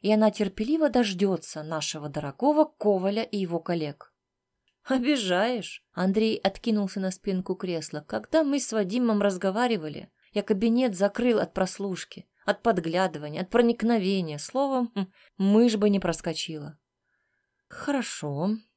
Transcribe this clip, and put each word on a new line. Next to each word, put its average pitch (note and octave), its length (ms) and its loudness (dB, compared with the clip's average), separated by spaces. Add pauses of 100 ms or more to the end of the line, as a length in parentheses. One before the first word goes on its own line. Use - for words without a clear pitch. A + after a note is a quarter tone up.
и G#3 120 2
она G#3+ 180 6
терпеливо A3 580 0
дождётся G3 760 0
нашего D#3 460 -6
дорогого A#3 560 2
Коваля G#3 580 0
и G#3+ 140 -6
его E3+ 220 -2
коллег». D#3+ 540 -6 (720)
«Обижаешь», A#3+ 1000 0 (120)
Андрей G3 420 2
откинулся G3+ 640 -2
на F#3+ 100 -2
спинку F#3 460 -4
кресла. D#3+ 500 -6
«Когда A3 380 0
мы C#4+ 160 0
с - 120 -4
Вадимом A3 500 0
разговаривали, G3 920 -2 (220)
я G3+ 100 -2
кабинет A3+ 520 2
закрыл G#3+ 440 2
от - 140 -2
прослушки, - 760 -4 (180)
от - 160 -2
подглядывания, D#3+ 800 -2
от F#3 80 -8
проникновения. G#3+ 880 2
Словом, B3+ 560 -2
м, F#3+ 180 -4 (260)
мышь G#3+ 400 6
бы G#3 120 4
не G3 100 2
проскочила». D#3+ 800 -6 (880)
«Хорошо. G3+ 920 -2 (200)